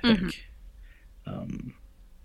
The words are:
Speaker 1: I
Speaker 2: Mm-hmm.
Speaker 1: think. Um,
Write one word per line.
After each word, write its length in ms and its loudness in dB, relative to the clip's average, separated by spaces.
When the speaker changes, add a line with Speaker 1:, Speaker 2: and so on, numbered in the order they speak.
Speaker 1:
I 40 8
Speaker 2:
Mm-hmm. 80 12
Speaker 1:
think. 160 -4
Um, 480 -4